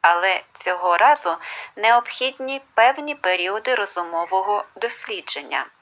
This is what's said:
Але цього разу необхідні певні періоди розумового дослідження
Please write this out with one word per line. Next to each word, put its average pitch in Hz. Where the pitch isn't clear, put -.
Але 175
цього 175
разу 220
необхідні 254
певні 277
періоди 185
розумового 185
дослідження 170